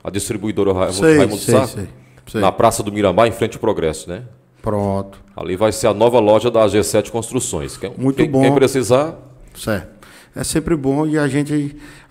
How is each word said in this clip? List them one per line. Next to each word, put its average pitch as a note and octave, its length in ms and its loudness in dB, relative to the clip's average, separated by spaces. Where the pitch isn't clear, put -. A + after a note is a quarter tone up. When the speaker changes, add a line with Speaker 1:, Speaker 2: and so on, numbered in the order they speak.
Speaker 1:
a - 60 -10
distribuidora G2 640 -2
Raimundo, F#2 240 -2
Speaker 2:
Sei, D#3 200 6
Speaker 1:
Raimundo G#2 220 2
Speaker 2:
sei, - 140 0
Speaker 1:
Sá, B2+ 140 4
Speaker 2:
sei, G2 200 -10
sei. A2 160 -4
Speaker 1:
na G2 100 2
Praça A2+ 300 2
do G#2 100 -6
Miramar, G2+ 360 4
em F2+ 40 -2
frente - 260 -4
ao - 20 -20
Progresso, E2 500 -2
né? G2 140 -10
Speaker 2:
Pronto. G2+ 600 -4
Speaker 1:
Ali E2+ 200 -6
vai G#2+ 160 2
ser - 140 -4
a G#2+ 80 2
nova A#2+ 260 4
loja A2 300 4
da A2+ 180 4
G G2+ 160 2
sete G#2 280 -2
Construções. G#2+ 680 -6
Quem, - 180 -10
Speaker 2:
Muito C3+ 200 -2
Speaker 1:
quem, D#3 160 2
Speaker 2:
bom. C3+ 100 2
Speaker 1:
quem C#3 140 4
precisar. C3+ 600 2
Speaker 2:
Certo. G2 360 -6
É C3+ 80 -6
sempre D#3+ 320 -2
bom C#3 300 -2
e D#3 100 -2
a D3 120 0
gente C#3+ 500 -4